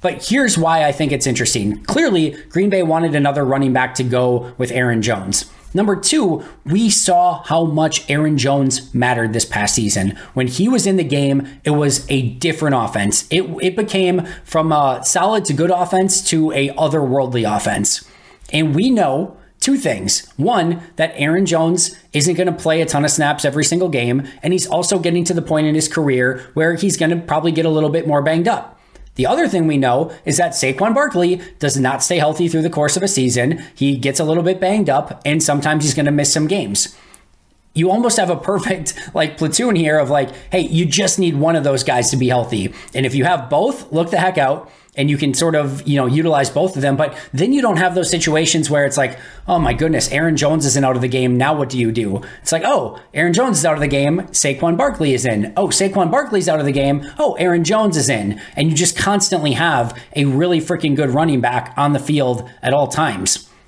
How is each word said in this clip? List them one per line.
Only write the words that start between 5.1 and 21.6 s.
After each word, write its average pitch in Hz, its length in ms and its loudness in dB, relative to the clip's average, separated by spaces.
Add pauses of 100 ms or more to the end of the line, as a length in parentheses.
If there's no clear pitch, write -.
Number 196 220 2
two, 196 500 0 (200)
we 208 260 2
saw 175 540 2
how 165 200 0
much 156 460 0
Aaron 151 280 2
Jones 135 540 0
mattered 120 400 0
this 110 120 0
past 104 300 -2
season. 101 440 0 (160)
When 127 140 0
he 147 200 0
was 247 180 2
in 190 100 2
the 175 80 2
game, 139 420 0 (160)
it 151 80 0
was 143 400 0
a 135 200 0
different 156 460 -2
offense. 104 540 -2
It, 165 120 2 (200)
it 180 140 0
became 185 500 0 (160)
from 160 300 0
a 139 320 2
solid 202 400 0
to - 80 -2
good 160 180 2
offense 185 600 0
to 156 220 2
a 139 180 0
otherworldly 131 760 0
offense. 104 560 -2 (480)
And 151 220 0
we 208 160 2
know 170 460 0 (240)
two 269 160 0
things. - 500 -2 (100)
One, 170 460 0 (140)
that 160 180 0
Aaron 160 320 2
Jones 170 480 0 (200)